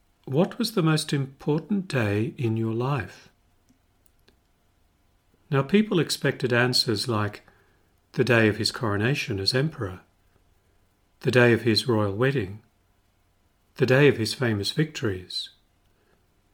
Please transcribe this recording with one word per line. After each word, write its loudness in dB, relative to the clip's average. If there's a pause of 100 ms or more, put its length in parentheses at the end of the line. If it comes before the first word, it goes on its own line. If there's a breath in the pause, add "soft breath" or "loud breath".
(260)
"What 0
was -4
the 0
most 0
important -4
day -2
in -2
your -2
life?" -6 (2250)
Now, 2
people 2
expected -2
answers 0
like -2 (680 soft breath)
the 0
day 4
of 2
his -2
coronation -2
as -2
emperor, -4 (1200)
the 0
day 6
of 2
his 2
royal 0
wedding, -2 (1160)
the 2
day 6
of 4
his -4
famous -2
victories. -6 (1040)